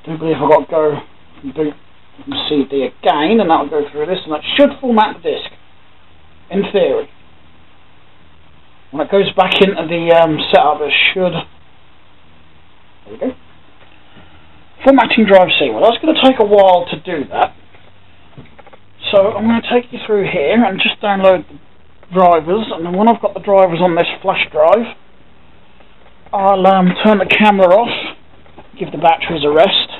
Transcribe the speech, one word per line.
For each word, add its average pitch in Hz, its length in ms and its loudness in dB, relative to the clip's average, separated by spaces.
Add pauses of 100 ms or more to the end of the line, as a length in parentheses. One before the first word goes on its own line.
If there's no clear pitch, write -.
Do 160 140 -12
believe 160 180 -4
I've 151 140 -2
got 151 160 4
to - 40 -18
go 156 320 -2 (400)
and 135 120 -14
boot 294 200 -6 (480)
from 139 120 -12 (140)
C 143 220 -2
D 139 120 -2
again, 165 580 -2
and 180 80 -2
that'll 143 220 -2
go 113 200 -4
through 151 160 -8
this, 185 180 -6
and 156 100 -8
that 151 100 -10 (100)
should 277 260 2
format 214 360 0
the 160 140 -6
disk, - 200 -8 (1000)
in 196 200 -4
theory. 147 380 -2 (1800)
When 143 160 -8
it - 40 -14
goes 196 220 0
back 185 300 0
into 175 260 0
the, 170 240 -2
um, 165 260 4 (140)
setup, 147 300 2
it 139 100 -4
should. 180 400 -2 (1700)
There 147 60 -18
we 160 40 -18
go. 254 180 -8 (1500)
Formatting 240 420 2
drive 185 320 4
C. 139 120 0
Well, 110 120 -4
that's 226 160 2
gonna - 240 -2
take 262 160 2
a 220 60 2
while 190 420 4
to 170 140 -10
do 160 240 -8
that. - 300 -4 (1600)
So 202 260 2
I'm 214 100 -4
gonna 233 140 0 (100)
take 247 220 -2
you 240 140 -14
through 196 240 -2
here 185 340 0
and 190 160 -4
just - 200 -4
download 190 480 0
the - 680 -20
drivers, 175 580 2
and 165 140 -8
then 175 80 -6
when 214 140 2
I've 220 120 0
got 208 140 -4
the 190 60 -10
drivers 190 400 2
on 180 140 2
this 170 140 0 (140)
flash 185 280 -4
drive, 175 460 0 (1400)
I'll, 196 340 0
um, 185 280 4 (100)
turn 214 140 4
the 185 80 -2
camera 190 480 4
off, - 420 -2 (600)
give 156 160 -12
the 147 60 -10
batteries 165 460 0
a 147 60 0
rest 170 500 2